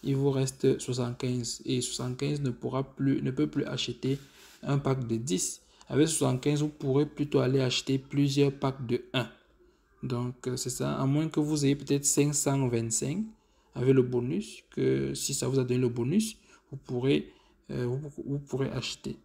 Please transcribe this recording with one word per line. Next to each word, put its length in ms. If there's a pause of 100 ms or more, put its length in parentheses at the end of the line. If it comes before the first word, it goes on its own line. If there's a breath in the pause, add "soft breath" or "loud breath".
il 140
vous 120
reste 500
soixante-quinze. 840
Et 160
soixante-quinze 600
ne 80
pourra 340
plus, 380
ne 100
peut 160
plus 160
acheter 560 (440 loud breath)
un 160
pack 280
de 80
dix. 460 (260 soft breath)
Avec 220
soixante-quinze, 520
vous 60
pourrez 380
plutôt 340
aller 220
acheter 360
plusieurs 540
packs 340
de 280
un. 160 (760)
Donc, 460
euh, 80
c'est 120
ça. 300
À 60
moins 240
que 100
vous 240
ayez 140
peut-être 260
cinq 320
cent 320
vingt-cinq 560 (520 soft breath)
avec 180
le 80
bonus, 600 (100)
que 420
si 200
ça 140
vous 100
a 60
donné 160
le 100
bonus, 460 (340 soft breath)
vous 80
pourrez, 540 (400 loud breath)
euh, 160
vous, 240 (140)
vous 140
pourrez 320
acheter 540